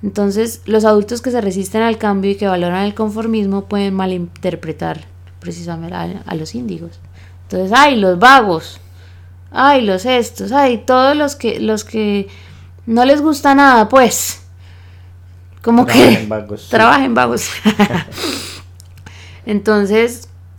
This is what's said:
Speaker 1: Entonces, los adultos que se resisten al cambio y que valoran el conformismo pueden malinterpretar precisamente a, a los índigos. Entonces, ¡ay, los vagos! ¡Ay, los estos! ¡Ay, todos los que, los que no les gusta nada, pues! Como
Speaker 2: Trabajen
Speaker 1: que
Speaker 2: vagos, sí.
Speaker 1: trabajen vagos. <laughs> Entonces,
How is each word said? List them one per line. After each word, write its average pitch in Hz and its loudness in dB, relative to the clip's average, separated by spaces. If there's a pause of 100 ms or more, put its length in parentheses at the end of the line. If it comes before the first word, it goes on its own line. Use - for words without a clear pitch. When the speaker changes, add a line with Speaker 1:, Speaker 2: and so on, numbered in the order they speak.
Speaker 1:
Entonces, 202 -4
los 214 0
adultos 214 2
que 262 -4
se 240 -2
resisten 196 -4
al 226 -2
cambio 196 -2
y 202 -2
que 202 -4
valoran 180 -2
el 202 -6
conformismo 214 -4
pueden 202 -4
malinterpretar 170 -8 (340)
precisamente 170 -12
a, 175 -10
a - -10
los 156 -10
índigos. 180 -12 (440)
Entonces, 185 -6
¡ay, 277 4
los 185 2
vagos! 214 4 (720)
¡Ay, 269 4
los 190 -2
estos! 233 -2
¡Ay, 262 2
todos 262 4
los 294 -2
que, - -4
los 214 -2
que 208 -4 (580)
no 233 2
les 285 4
gusta 285 2
nada, 262 6
pues! - 2 (1200)
Como 233 4
Speaker 2:
Trabajen 240 6
Speaker 1:
que 113 -8
Speaker 2:
vagos, 107 -8
sí. - -20
Speaker 1:
trabajen 247 2
vagos. 240 0 (960)
<laughs> - -20
Entonces, 214 0 (300)